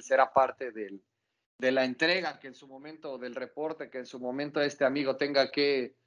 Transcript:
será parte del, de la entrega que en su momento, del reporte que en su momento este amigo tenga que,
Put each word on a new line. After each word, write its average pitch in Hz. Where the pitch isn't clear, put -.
será 131
parte 131
del, 101
de 131
la 131
entrega 160
que 139
en 127
su 139
momento, 147
del 123
reporte 151
que 131
en 123
su 127
momento 139
este 143
amigo 135
tenga 143
que, 139